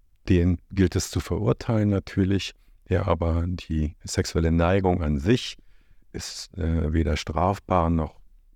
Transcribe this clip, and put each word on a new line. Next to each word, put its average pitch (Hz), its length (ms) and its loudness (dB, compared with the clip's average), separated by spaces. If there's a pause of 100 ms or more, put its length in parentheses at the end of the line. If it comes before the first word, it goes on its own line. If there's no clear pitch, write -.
(300)
den 87 300 4 (120)
gilt 95 240 2
es - 140 -4
zu - 100 -4
verurteilen 104 680 -2
natürlich. 98 640 0 (360)
Ja, 95 180 0
aber 82 400 0
die 80 560 -4
sexuelle 82 480 0
Neigung 87 500 2
an 76 180 0
sich 104 380 0 (560)
ist, - 440 -14
äh, 82 360 0
weder 78 240 2
strafbar 87 720 0
noch, 80 320 -2 (340)